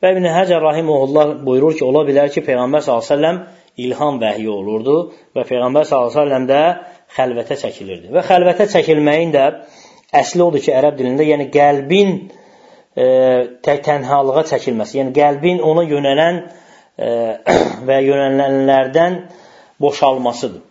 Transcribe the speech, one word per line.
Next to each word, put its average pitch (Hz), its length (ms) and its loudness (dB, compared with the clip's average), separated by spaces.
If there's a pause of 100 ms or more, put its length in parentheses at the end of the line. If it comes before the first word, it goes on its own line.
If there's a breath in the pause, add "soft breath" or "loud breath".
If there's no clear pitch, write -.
Və 185 100 4
İbn 185 160 0
Həcər 175 320 2
rahimehullah 151 800 0
buyurur 135 380 2
ki, 143 80 -2
ola 143 180 2
bilər 143 240 2
ki, 143 160 -4
Peyğəmbər 135 400 -2
sallallahu 117 220 -2
əleyhi - 20 -16
və 147 60 2
səlləm 160 260 0 (460 loud breath)
ilham 135 340 -4
vəhyi 107 320 -4
olurdu 110 440 -2 (360 loud breath)
və 127 160 -4
Peyğəmbər 131 400 0
sallallahu 123 240 0
əleyhi 139 60 0
və 151 80 2
səlləm 131 240 -2
də 143 120 4 (540 loud breath)
xəlvətə 127 460 -4
çəkilirdi. 95 500 -12
Və 175 160 0
xəlvətə 180 460 2
çəkilməyin 156 580 2
də 139 140 4 (760 loud breath)
əsli 175 240 0
odur 156 160 0
ki, 151 160 -2
ərəb 139 240 0
dilində, 131 240 0
yəni 143 300 0
qəlbin, 143 580 2 (800 loud breath)
e, 127 140 0 (580)
tə-, 143 220 0
tənhalığa 139 680 0
çəkilməsi, 120 480 -4
yəni 131 160 -2
qəlbin 147 480 2
ona 160 240 2
yönələn, 147 540 0 (560 loud breath)
e, 117 100 -4 (400)
<clears throat> - 400 0
və 135 160 2
yönələnlərdən 135 1120 2 (600 loud breath)
boşalmasıdır. 127 800 -2 (100)